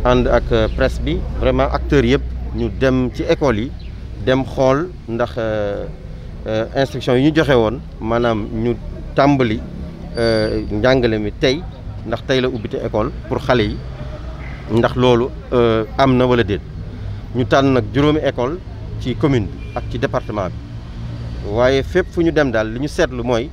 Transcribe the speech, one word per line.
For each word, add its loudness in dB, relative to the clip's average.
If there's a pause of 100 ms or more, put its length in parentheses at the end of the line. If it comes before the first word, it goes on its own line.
ànd 4
ak, 4
euh, 4
presse 0
bi, -2 (220)
vraiment 2
acteurs 4
yëpp, 4 (340)
ñu -2 (100)
dem 2
ci -6
école 2
yi, -2 (540)
dem 2
xool 2 (200)
ndax, -2
euh, -2 (640)
euh, 0 (120)
instruction 0
yi 4
ñu -6
joxe 4
woon, 4 (200)
maanaam 0
ñu 0 (380)
tàmbali, 4 (560)
euh, 2
njàngale 4
mi -4
tey, 0 (420)
ndax -4
tey 2
la 2
ubbite -4
école 0 (160)
pour -2
xale 2
yi, -2 (960)
ndax 2
loolu, 4 (260)
euh, 4 (120)
am 4
na 4
wala 4
déet. 0 (760)
Ñu 0
tànn 4
nag 4 (100)
juróomi 4
école -2 (420)
ci -4
commune 2
bi -10 (180)
ak -4
ci -6
département -4
bi. -10
Waaye 4
fépp 0
fu 0
ñu 2
dem 2
daal, 0
li -6
ñu -2
seetlu -2
mooy 0